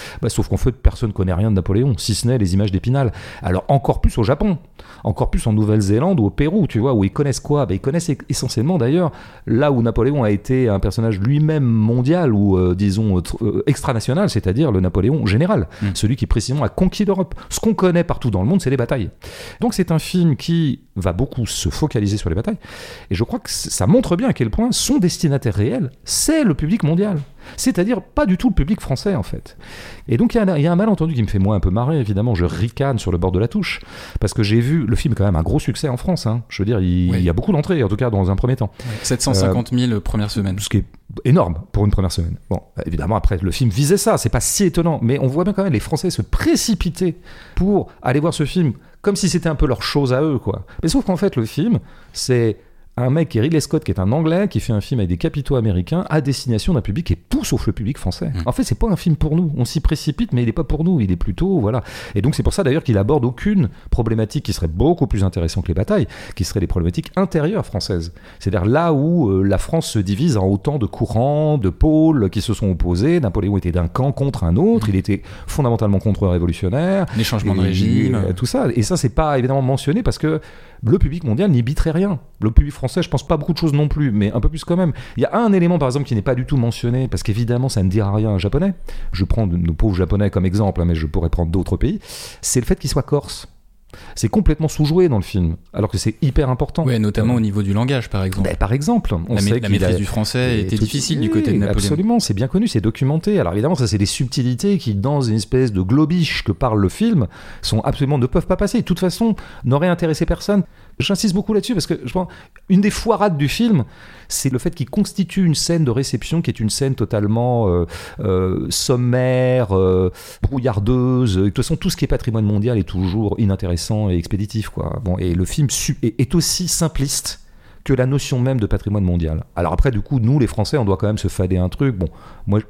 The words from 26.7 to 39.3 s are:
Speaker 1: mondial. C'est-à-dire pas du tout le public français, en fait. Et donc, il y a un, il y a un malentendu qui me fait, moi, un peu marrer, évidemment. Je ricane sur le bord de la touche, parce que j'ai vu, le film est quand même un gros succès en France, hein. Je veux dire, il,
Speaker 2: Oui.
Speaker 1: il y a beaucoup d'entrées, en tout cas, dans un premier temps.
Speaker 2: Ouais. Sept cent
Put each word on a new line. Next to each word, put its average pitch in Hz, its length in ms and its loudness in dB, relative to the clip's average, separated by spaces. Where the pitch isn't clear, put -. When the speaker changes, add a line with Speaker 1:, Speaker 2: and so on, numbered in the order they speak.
Speaker 1:
mondial. 170 360 0
C'est-à-dire 214 440 0
pas - 240 0
du 185 120 2
tout 247 120 0
le 185 60 0
public 156 260 0
français, 196 340 -2
en 107 60 -2
fait. - 340 -10
Et 117 100 2
donc, 226 160 2
il 240 40 0
y - 20 4
a 190 120 2
un, 160 60 0
il 143 60 2
y 160 40 4
a 175 40 2
un 175 40 2
malentendu 180 380 2
qui 120 80 0
me 107 60 2
fait, 104 100 -2
moi, 98 180 2
un 95 40 0
peu - 100 2
marrer, 123 300 0
évidemment. 107 340 0
Je 87 100 0
ricane 113 540 -2
sur 95 140 -2
le 87 80 0
bord 92 120 0
de 92 60 0
la 110 100 2
touche, - 340 -4
parce - 140 -2
que - 80 0
j'ai 107 180 4
vu, 139 280 2
le - 80 2
film - 160 0
est 110 40 0
quand 95 100 2
même 98 100 2
un 80 80 2
gros 127 160 0
succès - 280 -4
en 123 100 -2
France, - 280 -2
hein. 117 240 -2
Je - 140 -4
veux - 20 0
dire, 107 140 0
il, 90 320 2
Speaker 2:
Oui. 90 80 2
Speaker 1:
il 90 40 2
y 87 60 2
a 82 40 2
beaucoup - 180 0
d'entrées, 151 320 2
en 101 40 2
tout 101 100 -2
cas, 127 120 0
dans 98 220 2
un 98 40 2
premier 123 200 2
temps. 107 240 -4
Speaker 2:
Ouais. - 60 -14
Sept - 180 -2
cent - 140 0